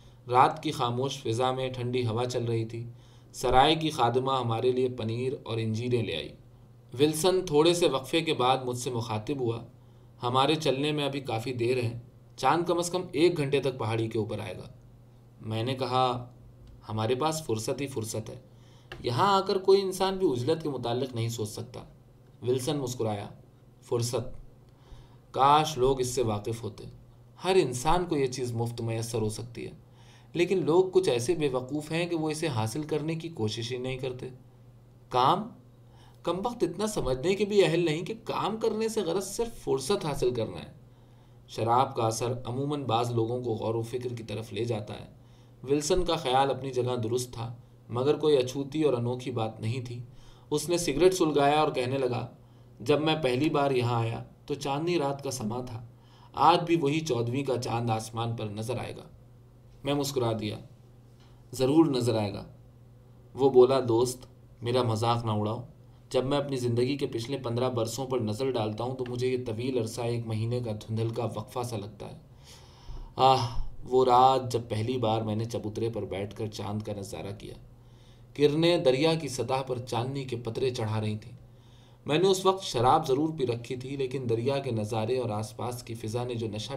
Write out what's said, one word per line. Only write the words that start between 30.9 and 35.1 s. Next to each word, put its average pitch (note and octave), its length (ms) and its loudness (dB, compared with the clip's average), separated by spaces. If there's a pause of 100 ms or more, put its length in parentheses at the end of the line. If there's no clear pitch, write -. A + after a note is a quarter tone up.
کچھ - 160 4
ایسے B2 260 2
بے D#3 140 2
وقوف C3 440 -4
ہیں E3+ 140 0
کہ E3+ 100 -2
وہ D#3 140 0
اسے D#3 180 -2
حاصل A2+ 340 -2
کرنے D3+ 320 -2
کی D#3+ 140 -6
کوشش A2+ 440 -4
ہی B2+ 60 -4
نہیں B2+ 200 -4
کرتے۔ C3 300 -6 (800)
کام؟ D3+ 400 4 (760)